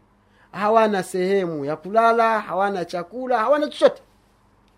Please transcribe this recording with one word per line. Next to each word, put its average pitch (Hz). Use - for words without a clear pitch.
Hawana 208
sehemu 180
ya 151
kulala, 226
hawana 190
chakula, 233
hawana 294
chochote. -